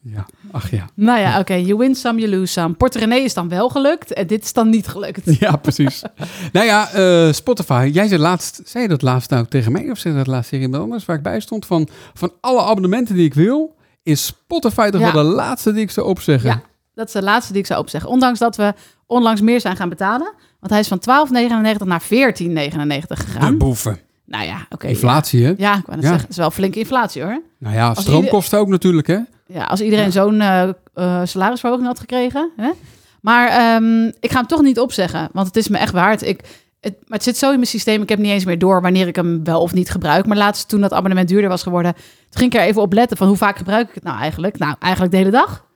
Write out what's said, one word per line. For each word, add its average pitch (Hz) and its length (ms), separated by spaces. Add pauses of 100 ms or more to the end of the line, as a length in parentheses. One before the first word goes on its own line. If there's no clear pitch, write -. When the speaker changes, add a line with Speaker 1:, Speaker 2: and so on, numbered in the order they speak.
Speaker 1:
Ja, 107 240 (260)
ach 107 200
ja. 101 140 (100)
Speaker 2:
Nou 220 240
ja, 185 200
oké. 190 140
You 185 240
win 262 180
some, 233 240
you 214 160
lose 185 160
some. 180 220
Port 254 220
René 226 200
is 262 180
dan 175 160
wel 190 200
gelukt 285 440
en 196 140
dit 214 160
is - 100
dan 220 160
niet 220 180
gelukt. 185 340 (140)
Speaker 1:
<laughs> 117 40
Ja, 180 160
precies. 143 460 (500)
Nou 208 140
ja, 208 260
eh, 175 420
Spotify. 143 600
Jij 196 140
zei 185 140
laatst, 175 440
zei 247 180
je 220 60
dat 151 120
laatst 127 280
nou 117 180
tegen 123 240
mij 226 200
of 208 60
zei 165 160
je 139 60
dat 131 80
laatst 127 220
tegen 135 160
iemand 135 180
anders 226 220
waar 170 100
ik 147 80
bij - 160
stond? 214 260
Van, 160 220 (260)
van - 180 (100)
alle 247 200
abonnementen 208 540
die 180 100
ik 143 80
wil, 254 420 (280)
is 151 220
Spotify 226 640
toch 196 120
Speaker 2:
Ja. - 120
Speaker 1:
wel 151 100
de 151 60
laatste 240 440
die 214 80
ik 208 100
zou - 160
opzeggen? 139 420
Speaker 2:
Ja, 117 120 (320)
dat 220 140
is - 60
de 202 100
laatste 208 280
die 196 100
ik 190 60
zou - 120
opzeggen. - 300
Ondanks 247 300
dat 233 160
we 208 180 (320)
onlangs 226 360
meer 233 200
zijn 185 140
gaan 180 140
betalen. 226 440 (260)
Want - 120
hij 208 80
is 214 80
van 185 120
twaalf 277 300
negenennegentig 220 580
naar 170 140
veertien 208 520
negenennegentig 147 680
gegaan. 143 280
Speaker 1:
De 302 60
boeven. 113 420 (260)
Speaker 2:
Nou 107 200
ja, 87 240
oké, - 180
Speaker 1:
Inflatie, 123 540
Speaker 2:
ja. 120 60
Speaker 1:
hè? 165 100
Speaker 2:
Ja, 202 200
ik 190 80
wou - 100
net 156 60
Speaker 1:
Ja. - 0
Speaker 2:
zeggen, 156 200
het 110 80
is - 80
wel 165 140
flinke 190 280
inflatie, 220 440
hoor. 226 180 (180)
Speaker 1:
Nou 107 160
ja, 113 140
Speaker 2:
Als 113 120
Speaker 1:
stroomkosten 196 580
ook 202 80
natuurlijk, 175 400
hè? 180 100 (300)
Speaker 2:
Ja, 175 160
als - 180
iedereen 214 240
Speaker 1:
Ja. 190 60
Speaker 2:
zo'n, 202 300
eh, 185 280 (240)
eh, 180 300
salarisverhoging 240 640
had 247 120
gekregen, 254 580
hè? 220 120 (520)
Maar, 240 260
ehm, 226 580 (140)
ik - 120
ga 262 60
hem 247 100
toch 320 140
niet 269 180
opzeggen, 175 540
want 190 140
het - 80
is 220 120
me 208 100
echt 160 160
waard. 190 280
Ik, - 180 (420)
het, 202 120 (120)
maar 220 120
het 208 60
zit - 140
zo 277 120
in 285 60
mijn 247 120
systeem, 214 340
ik 196 80
heb 214 100
niet 208 120
eens 196 140
meer 175 140
door 185 220
wanneer 180 260
ik 175 80
hem 170 280
wel 165 180
of 175 120
niet 180 160
gebruik. 170 360
Maar 208 120
laatst, 208 320
toen 202 120
dat 196 120
abonnement 185 340
duurder 196 220
was 180 140
geworden, 175 300
toen - 80 (400)
ging 247 120
ik 233 60
er 175 60
even 208 160
op 196 120
letten 226 240
van, 190 100
"Hoe 202 100
vaak 202 200
gebruik 202 320
ik - 60
het - 80
nou 131 160
eigenlijk?" 160 380
Nou, 147 220
eigenlijk 185 340
de 190 60
hele 190 120
dag. 285 340 (100)